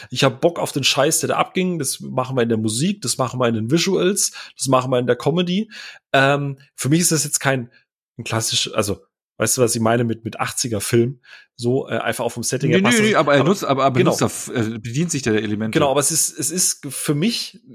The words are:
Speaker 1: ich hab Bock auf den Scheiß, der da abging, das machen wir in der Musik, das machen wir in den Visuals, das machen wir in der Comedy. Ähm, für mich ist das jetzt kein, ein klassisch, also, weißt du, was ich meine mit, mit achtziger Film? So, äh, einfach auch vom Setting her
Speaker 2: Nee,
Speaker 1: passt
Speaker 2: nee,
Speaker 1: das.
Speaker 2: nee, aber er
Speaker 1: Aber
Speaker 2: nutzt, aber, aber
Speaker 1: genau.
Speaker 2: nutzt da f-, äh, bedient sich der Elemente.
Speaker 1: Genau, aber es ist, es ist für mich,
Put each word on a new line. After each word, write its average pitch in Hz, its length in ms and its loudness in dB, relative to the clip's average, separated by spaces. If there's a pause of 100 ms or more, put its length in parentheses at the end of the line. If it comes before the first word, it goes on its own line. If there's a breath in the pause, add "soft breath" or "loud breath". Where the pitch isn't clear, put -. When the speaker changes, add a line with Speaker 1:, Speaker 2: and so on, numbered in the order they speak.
Speaker 1:
ich 127 140 -2
hab 123 160 2
Bock 170 180 2
auf - 140 -4
den 135 140 -2
Scheiß, 147 340 2
der 127 100 -2
da 123 80 0
abging, 180 420 0
das - 200 -6
machen 131 380 -4
wir 120 60 4
in 117 60 2
der 113 80 2
Musik, 113 440 -2
das 123 160 -4
machen 127 240 -2
wir 120 80 2
in 113 60 0
den 110 160 -4
Visuals, 180 600 2 (240 loud breath)
das - 120 -6
machen 127 220 2
wir 127 100 2
in 123 80 0
der 123 100 2
Comedy. 180 520 0 (440 loud breath)
Ähm, 139 460 2 (160 soft breath)
für - 120 -6
mich 156 140 4
ist 175 100 0
das 151 140 0
jetzt - 140 -4
kein, 131 320 -2 (460 soft breath)
ein 113 60 -10
klassisch, - 500 -2
also, 104 260 -2 (380)
weißt 110 200 0
du, 131 60 4
was 110 120 2
ich 113 60 -2
meine 117 220 2
mit, 113 200 -4
mit - 160 -8
achtziger 113 400 -4
Film? 120 400 2 (360 loud breath)
So, 120 320 -2
äh, 113 100 -4
einfach 113 260 -4
auch 117 80 -2
vom 117 120 -8
Setting 135 260 -2
her 175 100 4
Speaker 2:
Nee, 190 40 2
Speaker 1:
passt 240 160 4
Speaker 2:
nee, 214 40 4
Speaker 1:
das. 214 80 4
Speaker 2:
nee, 185 40 2
aber 147 180 4
er 143 80 6
Speaker 1:
Aber 143 80 2
Speaker 2:
nutzt, 196 160 0
aber, 135 180 2
aber 135 140 2
Speaker 1:
genau. 170 140 4
Speaker 2:
nutzt 107 100 -2
da 120 60 4
f-, - 260 -10
äh, 113 260 -2
bedient 127 320 -4
sich 139 100 -4
der 117 200 0
Elemente. 107 360 -2
Speaker 1:
Genau, 147 140 2
aber 135 80 2
es 143 120 0
ist, - 260 -2
es 156 140 -4
ist - 380 -4
für - 240 -2
mich, 185 460 -2 (160)